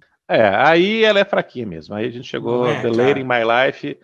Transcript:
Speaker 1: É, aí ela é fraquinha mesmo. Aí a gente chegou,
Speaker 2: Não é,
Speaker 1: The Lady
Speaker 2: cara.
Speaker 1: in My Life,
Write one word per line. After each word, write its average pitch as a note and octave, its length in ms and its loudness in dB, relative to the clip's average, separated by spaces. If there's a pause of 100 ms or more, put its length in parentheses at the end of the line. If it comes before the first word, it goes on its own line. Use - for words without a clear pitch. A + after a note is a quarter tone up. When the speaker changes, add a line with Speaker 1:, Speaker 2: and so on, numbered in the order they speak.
(280)
Speaker 1:
É, A#2+ 200 4
aí E3+ 560 2
ela G#3 160 4
é G3 40 2
fraquinha - 420 -6
mesmo. E2 280 -12
Aí G#2+ 120 -4
a B2 40 -6
gente A#2+ 180 -14
chegou, A#2+ 360 -4
Speaker 2:
Não A#2+ 60 0
é, A#2+ 120 -4
Speaker 1:
The B2 80 -2
Lady C3 340 2
Speaker 2:
cara. B2 180 0
Speaker 1:
in A2+ 40 0
My B2 200 2
Life, C#3+ 380 -6